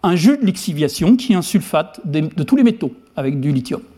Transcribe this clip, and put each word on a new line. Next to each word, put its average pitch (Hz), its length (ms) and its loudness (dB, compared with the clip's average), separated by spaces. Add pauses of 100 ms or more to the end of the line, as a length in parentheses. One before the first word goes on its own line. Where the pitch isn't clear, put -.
un 180 140 2
jus 240 220 4
de 254 80 0
lixiviation 165 680 0
qui 240 160 -2
est 190 40 4
un 180 60 -2
sulfate - 600 -4
des, 151 180 -2
de 156 200 -4
tous 262 140 0
les 277 60 4
métaux 190 300 0 (240)
avec 139 240 -4
du 143 120 -2
lithium. 127 280 -4 (180)